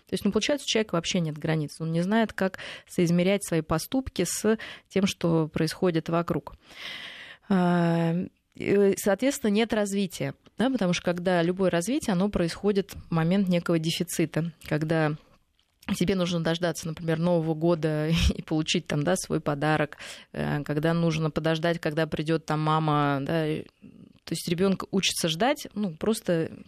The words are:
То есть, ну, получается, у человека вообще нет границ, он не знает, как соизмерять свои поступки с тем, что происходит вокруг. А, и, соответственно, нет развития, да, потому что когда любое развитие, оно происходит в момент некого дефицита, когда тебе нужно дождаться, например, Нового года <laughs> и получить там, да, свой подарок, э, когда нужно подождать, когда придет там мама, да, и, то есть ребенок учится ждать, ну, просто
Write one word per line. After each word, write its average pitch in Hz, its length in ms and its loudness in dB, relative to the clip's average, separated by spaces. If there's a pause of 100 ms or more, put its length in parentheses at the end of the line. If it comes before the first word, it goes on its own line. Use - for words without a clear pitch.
То - 60 -6
есть, - 120 -6
ну, 196 60 2
получается, 277 340 -2
у - 40 -4
человека 220 260 0
вообще 170 260 0
нет 151 180 -4
границ, 156 420 -2
он 160 120 -2
не 165 100 2
знает, 214 300 2
как - 260 -2 (300)
соизмерять 180 560 2
свои 160 160 0
поступки 175 640 -2
с 220 300 0 (320)
тем, 196 180 2
что 165 420 0
происходит 160 600 0
вокруг. 170 460 -2 (920)
А, 170 640 4 (400)
и, 202 420 4
соответственно, 214 540 0
нет 220 220 2
развития, 196 640 -2 (240)
да, 233 120 2
потому 190 220 2
что - 120 -4
когда 175 380 2
любое 180 280 2
развитие, 208 420 -2
оно 185 160 2
происходит 190 640 0
в - 180 -14
момент 175 380 2
некого 170 300 2
дефицита, 165 720 -2 (160)
когда 156 460 0 (800)
тебе 185 200 2
нужно 175 280 0
дождаться, 170 440 0
например, 160 320 -2
Нового 165 340 2
года 156 540 2
<laughs> 170 280 2
и - 60 -6
получить 156 460 -2
там, 147 160 0
да, 175 120 2
свой 156 260 -2
подарок, 151 560 0 (340)
э, 147 320 -2
когда 151 300 0
нужно 160 380 0
подождать, 165 480 0
когда 156 280 0
придет 160 380 -2
там 151 160 -2
мама, 151 600 2
да, 160 260 -2
и, 156 160 -4 (600)
то - 80 -14
есть - 160 -6
ребенок 175 440 0
учится - 360 0
ждать, 214 460 0
ну, 202 240 -4
просто 175 520 0 (180)